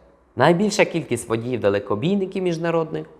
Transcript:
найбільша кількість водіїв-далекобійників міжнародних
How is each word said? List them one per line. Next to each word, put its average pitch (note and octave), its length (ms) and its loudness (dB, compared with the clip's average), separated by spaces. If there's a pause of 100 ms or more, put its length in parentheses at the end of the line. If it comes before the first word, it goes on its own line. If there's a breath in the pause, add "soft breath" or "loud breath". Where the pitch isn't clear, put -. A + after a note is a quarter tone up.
(360)
найбільша F3 480 4
кількість B2 440 -4
водіїв-далекобійників A#2 1120 0
міжнародних E3 640 -2 (140)